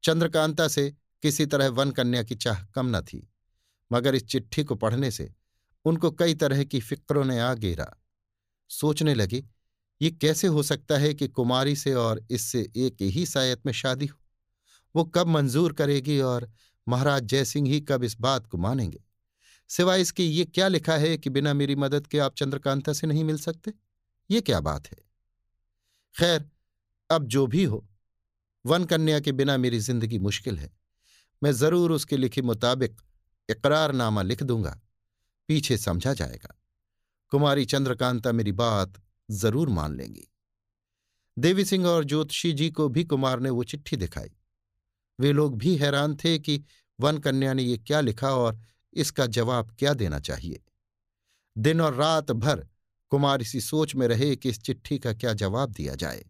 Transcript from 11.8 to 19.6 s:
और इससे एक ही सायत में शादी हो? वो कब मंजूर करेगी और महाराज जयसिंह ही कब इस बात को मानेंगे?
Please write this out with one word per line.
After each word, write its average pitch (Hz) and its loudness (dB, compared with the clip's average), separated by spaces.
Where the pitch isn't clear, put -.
और 113 -2
इससे 120 -4
एक 123 -2
ही 98 -2
सायत 131 -2
में 127 -2
शादी 131 -2
हो? 143 -10
वो 165 2
कब 170 2
मंजूर 151 2
करेगी 143 0
और 123 -2
महाराज 135 2
जयसिंह 135 0
ही 147 0
कब 135 -2
इस 113 -4
बात 127 0
को 95 -8
मानेंगे? 101 -4